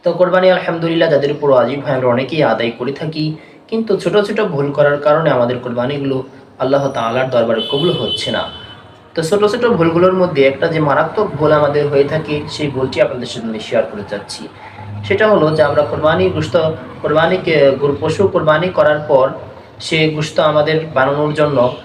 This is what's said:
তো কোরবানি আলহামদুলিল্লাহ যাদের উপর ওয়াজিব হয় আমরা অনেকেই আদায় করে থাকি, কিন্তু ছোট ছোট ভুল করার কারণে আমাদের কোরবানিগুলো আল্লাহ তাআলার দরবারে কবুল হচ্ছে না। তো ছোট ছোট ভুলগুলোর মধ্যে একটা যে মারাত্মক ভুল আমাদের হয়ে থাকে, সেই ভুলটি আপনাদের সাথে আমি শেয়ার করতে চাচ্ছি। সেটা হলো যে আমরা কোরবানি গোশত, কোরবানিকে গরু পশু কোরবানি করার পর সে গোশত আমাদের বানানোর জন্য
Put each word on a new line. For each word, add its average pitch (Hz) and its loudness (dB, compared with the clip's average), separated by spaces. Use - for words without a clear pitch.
তো 175 0
কোরবানি 180 4
আলহামদুলিল্লাহ 165 0
যাদের 143 2
উপর 147 0
ওয়াজিব 127 2
হয় 143 -2
আমরা 127 0
অনেকেই 135 0
আদায় 117 0
করে 127 -6
থাকি, 156 -6
কিন্তু 220 -2
ছোট 180 -2
ছোট 208 0
ভুল 143 -2
করার 147 2
কারণে 151 2
আমাদের 123 0
কোরবানিগুলো 131 -4
আল্লাহ 139 0
তাআলার 127 -2
দরবারে 117 0
কবুল 160 0
হচ্ছে 117 -4
না। 90 -4
তো 165 -4
ছোট 202 0
ছোট 240 0
ভুলগুলোর 175 4
মধ্যে 156 2
একটা 135 0
যে 156 0
মারাত্মক 151 0
ভুল 147 0
আমাদের 147 2
হয়ে 143 2
থাকে, 147 -4
সেই 151 -4
ভুলটি 131 -4
আপনাদের 123 0
সাথে 113 -10
আমি 110 -8
শেয়ার 113 -2
করতে 104 -10
চাচ্ছি। 101 -12
সেটা 208 2
হলো 156 4
যে 156 4
আমরা 147 2
কোরবানি 160 0
গোশত, 156 -2
কোরবানিকে 156 2
গরু 143 0
পশু 160 0
কোরবানি 165 2
করার 151 2
পর 143 4
সে 156 0
গোশত 151 -4
আমাদের 156 2
বানানোর 143 0
জন্য 135 0